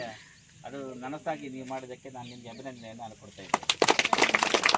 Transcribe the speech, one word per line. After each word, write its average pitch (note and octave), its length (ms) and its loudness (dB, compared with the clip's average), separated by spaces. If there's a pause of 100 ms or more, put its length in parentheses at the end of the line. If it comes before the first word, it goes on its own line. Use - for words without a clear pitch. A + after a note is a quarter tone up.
(640)
ಅದು C3+ 140 -8 (240)
ನನಸಾಗಿ D3 520 -4
ನೀವು C3 180 -8
ಮಾಡಿದ್ದಕ್ಕೆ C3 360 -10
ನಾನು B2 200 -10
ನಿಮಗೆ A#2+ 200 -14
ಅಭಿನಂದನೆಯನ್ನು A#2 540 -12
ನಾನು A2 180 -12
ಕೊಡ್ತಾ G2+ 220 -16
ಇದ್ದೇನೆ. - 220 -2 (1120)